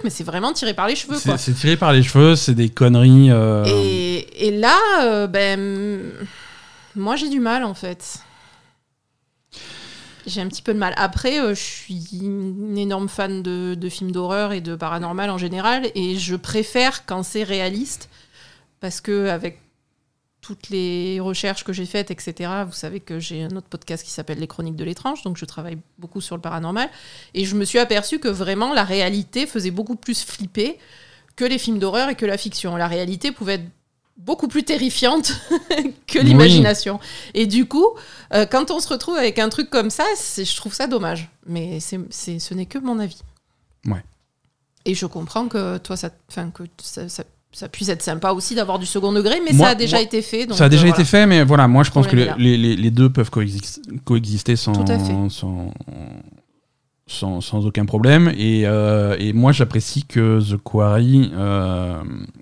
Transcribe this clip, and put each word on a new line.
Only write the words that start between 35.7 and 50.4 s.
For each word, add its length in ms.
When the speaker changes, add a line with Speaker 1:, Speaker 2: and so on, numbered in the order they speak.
Speaker 1:
que 100
Speaker 2:
Oui. 60
Speaker 1:
l'imagination. 760
Et 120
du 200
coup, 200
euh, 100
quand 260
on 100
se 80
retrouve 280
avec 220
un 100
truc 220
comme 200
ça, 140
c'est, 280
je 120
trouve 180
ça 120
dommage. 440
Mais 340
c'est, 180
c'est, 280
ce 140
n'est 140
que 120
mon 200
avis. 240
Speaker 2:
Ouais. 180
Speaker 1:
Et 100
je 120
comprends 420
que 300
toi, 180
ça, 140
enfin, 220
que 140
ça, 260
ça, 160
ça 180
puisse 180
être 140
sympa 300
aussi 220
d'avoir 240
du 80
second 260
degré, 320
mais 100
Speaker 2:
Moi, 120
Speaker 1:
ça 60
a 20
déjà 220
Speaker 2:
moi, 80
Speaker 1:
été 160
fait, 260